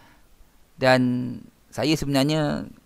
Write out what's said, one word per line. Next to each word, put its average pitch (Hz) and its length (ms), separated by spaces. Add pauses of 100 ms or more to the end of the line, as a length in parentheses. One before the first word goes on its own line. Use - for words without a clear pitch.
(760)
Dan 127 640 (320)
saya 147 240
sebenarnya, 147 720 (180)